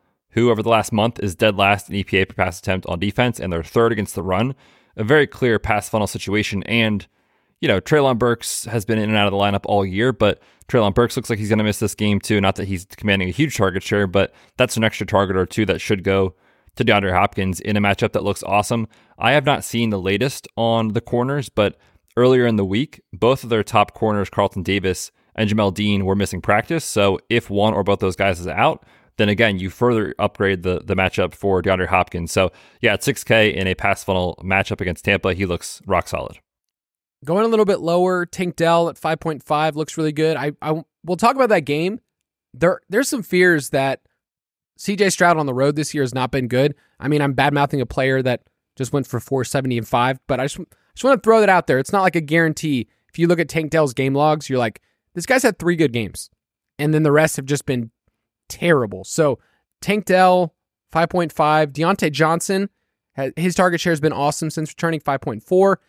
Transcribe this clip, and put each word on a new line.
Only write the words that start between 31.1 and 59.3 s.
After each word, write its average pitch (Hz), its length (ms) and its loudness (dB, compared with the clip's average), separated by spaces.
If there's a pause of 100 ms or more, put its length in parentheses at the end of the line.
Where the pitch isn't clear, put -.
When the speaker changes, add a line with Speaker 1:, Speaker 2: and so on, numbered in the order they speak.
Speaker 1:
for 95 280 0
DeAndre 92 240 2
Hopkins. 87 460 -2
So 95 200 2 (280)
yeah, 110 140 2
at - 100 -6
six - 180 -2
K 110 320 4
in 92 120 -2
a 92 80 0
pass - 280 -2
funnel 90 400 -2
matchup 95 380 -2
against 90 240 -6
Tampa, 95 300 0
he 95 120 -4
looks - 400 -6
rock 90 220 0
solid. - 300 -8 (840)
Speaker 2:
Going 180 200 0
a 226 40 2
little 214 180 4
bit 190 140 0
lower, 180 440 0
Tank 175 320 -6
Dell 170 320 2
at 139 80 -8
five 160 240 -4
point 156 220 -8
five 151 340 -2
looks 151 220 -6
really 156 140 -2
good. 156 240 0
I, 143 160 -4 (100)
I, 156 200 -4 (220)
we'll 175 140 -4
talk 240 180 4
about 254 140 2
that 170 160 2
game. 165 340 -4 (540)
There, 143 340 0
there's 233 200 -2
some 247 140 -6
fears 180 480 2
that 135 300 -2 (800)
C 202 180 -4
J 196 140 2
Stroud 175 260 4
on 156 100 0
the 131 80 -4
road 139 220 2
this 151 160 -4
year 139 100 -2
has 120 120 -4
not 127 180 -2
been 131 160 -2
good. 135 260 2 (240)
I - 100 -6
mean, 147 120 2
I'm 143 140 0
bad-mouthing 143 480 2
a 113 40 -2
player 131 360 0
that 123 200 -2 (320)
just 131 200 -6
went 139 120 -2
for 120 140 -6
four 131 240 -4
seventy 131 320 -2
and 113 100 -4
five, 127 320 0 (100)
but 127 120 -2
I - 40 -2
just, - 120 -6 (380)
just - 100 -12
wanna 254 160 4
throw 220 200 6
that 202 100 4
out 180 160 4
there. 131 120 2
It's - 140 -4
not 202 80 2
like 185 160 0
a 170 60 0
guarantee. 151 640 0 (220)
If - 80 -14
you 165 80 2
look 170 120 2
at 160 120 -4
Tank 156 200 -4
Dell's 151 220 0
game 135 220 -2
logs, 151 340 0
you're 127 100 -2
like, 113 220 -2 (320)
"This 175 140 -8
guy's 254 160 2
had 226 160 2
three 175 180 0
good 151 160 2
games," 113 380 -8 (480)
and 151 160 0
then 156 80 2
the 151 100 4
rest 156 240 2
have 139 80 -8
just 139 220 -4
been 123 240 -4 (580)
terrible. 113 560 0
So 147 340 0 (440)